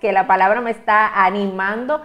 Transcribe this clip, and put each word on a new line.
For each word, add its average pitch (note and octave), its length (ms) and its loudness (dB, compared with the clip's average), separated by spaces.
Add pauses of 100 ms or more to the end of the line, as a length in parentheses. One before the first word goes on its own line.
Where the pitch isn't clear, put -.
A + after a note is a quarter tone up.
que G#3+ 100 -2
la F#3+ 160 0
palabra F#3+ 340 2
me A#3 120 -4
está G#3+ 520 2
animando G3+ 800 -4